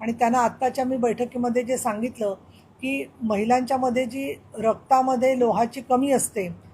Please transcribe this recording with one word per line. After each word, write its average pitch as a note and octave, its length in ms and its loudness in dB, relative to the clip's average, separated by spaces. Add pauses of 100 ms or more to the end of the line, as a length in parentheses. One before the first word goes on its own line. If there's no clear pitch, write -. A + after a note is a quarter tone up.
आणि A3+ 120 -4
त्यांना A#3 260 2
आत्ताच्या B3 460 0
मी C4 120 -2
बैठकीमध्ये A#3+ 680 -2
जे B3 160 -2
सांगितलं G#3+ 560 -4 (480)
की C4+ 280 -4 (120)
महिलांच्यामध्ये B3 840 0
जी C4+ 300 -6 (240)
रक्तामध्ये B3+ 800 2
लोहाची A#3 420 2
कमी B3+ 300 2
असते, G#3+ 380 0 (260)